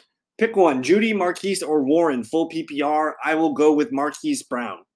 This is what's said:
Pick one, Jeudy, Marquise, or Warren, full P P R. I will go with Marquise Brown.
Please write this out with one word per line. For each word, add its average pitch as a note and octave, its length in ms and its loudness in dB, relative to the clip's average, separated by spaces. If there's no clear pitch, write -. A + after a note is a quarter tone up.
Pick A3 180 -2
one, D3+ 260 4
Jeudy, G#3+ 320 2
Marquise, F#3 480 -2
or D3+ 220 0
Warren, D3 400 2
full D#3+ 240 -2
P D#3+ 160 -8
P D3 180 -8
R. D3+ 420 0
I D3+ 120 0
will D#3+ 180 0
go D3+ 200 4
with D3 180 0
Marquise C#3+ 500 -4
Brown. A2+ 380 -8